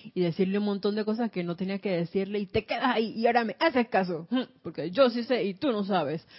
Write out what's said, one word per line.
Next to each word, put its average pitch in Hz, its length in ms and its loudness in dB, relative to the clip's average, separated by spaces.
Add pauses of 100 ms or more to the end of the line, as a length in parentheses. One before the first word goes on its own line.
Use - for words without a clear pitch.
(140)
y 180 60 -2
decirle 185 380 2
un 208 80 0
montón 202 280 0
de 214 100 -2
cosas 220 280 -2
que 180 100 -4
no 170 140 -4
tenía 190 240 -4
que 190 160 -2
decirle, 196 420 -2
y 202 80 -4
te 220 180 -2
quedas 254 300 0
ahí, 214 220 0
y 226 100 2
ahora 240 160 4
me 220 160 -4
haces 269 300 2
caso, 175 420 0
mm, 247 320 -4
porque 160 300 -6
yo 240 180 6
sí 240 140 -4
sé 233 180 0
y 190 120 -2
tú 262 180 0
no 208 100 0
sabes. 165 420 -2 (140)